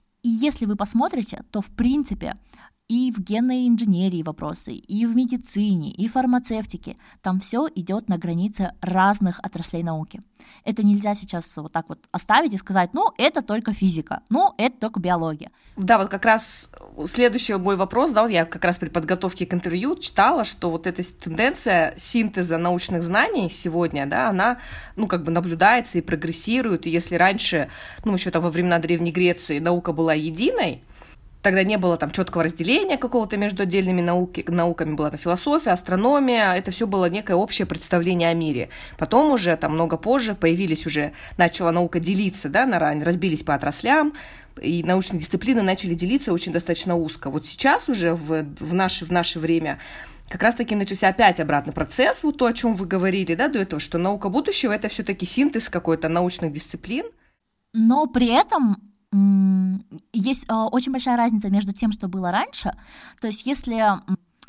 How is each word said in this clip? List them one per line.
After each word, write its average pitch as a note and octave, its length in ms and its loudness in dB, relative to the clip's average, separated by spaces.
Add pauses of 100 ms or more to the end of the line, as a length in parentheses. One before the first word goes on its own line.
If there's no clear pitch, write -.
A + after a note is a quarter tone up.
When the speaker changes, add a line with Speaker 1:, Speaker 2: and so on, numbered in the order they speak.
(220)
Speaker 1:
И A#3+ 60 -2
если A#3 380 0
вы G#3 100 0
посмотрите, A#3 720 -2
то, G#3 100 -4
в - 100 -6
принципе, B3+ 640 -2 (540)
и B3 220 0
в G#3+ 80 -4
генной B3 480 0
инженерии F#3+ 560 2
вопросы, D#3 500 -8
и G#3+ 340 -4
в A3+ 100 2
медицине, G#3+ 760 0
и G#3 160 -4
в A3+ 60 -6
фармацевтике. B3 840 -2 (240)
Там F#3+ 200 -2
всё C#4 340 -2
идёт F#3 340 -6
на F#3 80 0
границе F3+ 540 -4 (100)
разных F#3 640 2
отраслей E3+ 400 -8
науки. D#3+ 380 -8 (440)
Это G#3+ 200 -2
нельзя G3+ 320 4
сейчас - 400 -8
вот D#3 160 -10
так - 160 -4
вот D#3 100 -12 (140)
оставить A3+ 400 2
и G3 40 -2
сказать: F#3 380 0
«Ну, G4 140 2 (100)
это C#4 240 2
только A3 300 -4
физика, F3 580 -2
ну, F4+ 260 2
это A#3+ 220 0
только G#3+ 220 -4
биология». E3 500 -2 (260)
Speaker 2:
Да, G3 220 4
вот G3 100 -2
как G3 160 -6
раз - 460 2 (360)
следующий A#3+ 480 0
мой G3 200 0
вопрос, G#3+ 380 0
да, G#3+ 100 4
вот A#3 80 2
я E3+ 140 4
как F3 200 -6
раз F3+ 120 2
при D#3+ 120 -6
подготовке F3+ 580 -4
к F3+ 80 -4
интервью F#3 420 -2
читала, A#3+ 480 2
что - 260 -4
вот E3 160 -4
эта F3+ 160 -4
с-, - 80 -8
тенденция F3+ 840 0
синтеза F#3 600 -2
научных F3 460 -2
знаний G#3+ 480 0
сегодня, D#3+ 560 -2
да, C#3 220 0
она, G#3+ 300 2 (360)
ну, G#3+ 140 -2
как F3 160 -2
бы E3 80 -2
наблюдается F3+ 680 2
и E3 40 0
прогрессирует. F3 840 -2
И E3 40 -4
если F3 260 0
раньше, F3+ 520 2 (360)
ну, G#3 100 2
ещё F3+ 160 -2
там E3 120 2
во F3 80 0
времена E3+ 280 2
Древней E3 320 0
Греции F3 480 0
наука F3 340 0
была D#3+ 220 2
единой, E3 720 -2 (580)
тогда F#3+ 200 4
не G#3 160 0
было F3+ 180 2
там D#3 140 -4
чёткого F3 320 -2
разделения B3+ 560 0
какого-то A#3 380 -2
между G3+ 260 -2
отдельными F#3 380 2
науки, F3 480 0
науками, E3+ 480 0
была D3+ 140 -2
там D3+ 80 -8
философия, A3+ 520 0
астрономия, A3 840 2
это F#3 180 -4
всё A3 160 -2
было F#3+ 200 2
некое F#3+ 280 -2
общее G3 300 0
представление E3+ 640 2
о E3+ 40 2
мире. D#3 340 -2 (300)
Потом D4 320 4
уже, F3 260 2
там, D3+ 180 -2
много E3 220 0
позже A3 380 0
появились E3 520 0
уже, D3 260 -2 (260)
начала E3+ 320 2
наука F3 300 2
делиться, F#3 480 -2
да, G#3+ 180 2
на F#3 140 2
ран-, D3+ 240 0
разбились E3+ 400 0
по D3 100 0
отраслям, D4 580 0 (480)
и E3 220 -2
научные F#3 380 0
дисциплины G#3 420 0
начали F#3 320 0
делиться G3 380 0
очень F3 200 -2
достаточно F3 440 -2
узко. D#3 340 -4
Вот D3+ 160 -6
сейчас - 420 0
уже F3 260 2
в, D#3 280 -2 (160)
в D#3+ 160 -4
наше, F#3 300 0
в E3+ 80 -6
наше E3+ 260 0
время D#3+ 400 0 (500)
как F#3+ 140 -6
раз-таки A#3 320 0
начался G3 360 2
опять G3 280 4
обратный D3 340 0
процесс, - 520 0
вот D4 140 0
то, B3 80 2
о A#3 60 2
чём A#3 220 0
вы F#3 120 -4
говорили, F#3 500 0
да, B3+ 100 0
до C4+ 140 -2
этого, E3+ 180 -4
что E3 200 -4
наука G3 320 -2
будущего — C4 440 0
это G#3 140 -4
всё-таки G3 380 -6
синтез B3+ 420 0
какой-то E3 400 -2
научных E3+ 440 -2
дисциплин. F#3+ 520 -8 (680)
Speaker 1:
Но B3 340 6
при B3 200 2
этом, B3 520 4 (340)
м, G3 720 4 (280)
есть, A#3+ 360 -2
э, A3+ 60 0
очень B3 380 0
большая B3+ 240 0
разница A3 340 2
между G3 220 2
тем, G#3+ 200 -2
что G3+ 160 -6
было F3+ 240 -4
раньше. - 400 -2 (480)
То A3+ 80 -4
есть G#3+ 180 -8
если, B3+ 300 -2
м, G3+ 420 2 (300)